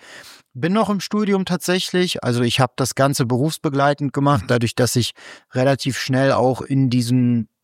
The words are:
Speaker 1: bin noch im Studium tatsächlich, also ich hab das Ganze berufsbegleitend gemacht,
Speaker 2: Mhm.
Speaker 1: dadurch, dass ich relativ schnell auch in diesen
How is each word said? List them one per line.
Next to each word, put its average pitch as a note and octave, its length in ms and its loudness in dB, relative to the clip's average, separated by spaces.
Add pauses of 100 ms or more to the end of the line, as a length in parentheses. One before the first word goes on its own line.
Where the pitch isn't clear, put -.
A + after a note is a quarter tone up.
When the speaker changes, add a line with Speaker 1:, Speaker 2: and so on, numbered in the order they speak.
(540)
Speaker 1:
bin D#3+ 200 -2
noch G#3 180 0
im G3+ 80 -2
Studium G3+ 440 -2
tatsächlich, F3+ 800 -2
also A#2+ 200 0
ich A#2+ 160 0
hab B2+ 180 0
das C3 160 -2
Ganze C3+ 320 2
berufsbegleitend C#3 880 0
gemacht, C#3 300 2
Speaker 2:
Mhm. - 40 -16
Speaker 1:
dadurch, A#2+ 280 0
dass B2 200 0
ich A#2 180 0 (400)
relativ C3 440 0
schnell C3 340 0
auch B2 300 2
in C3+ 300 0
diesen A#2+ 580 2 (140)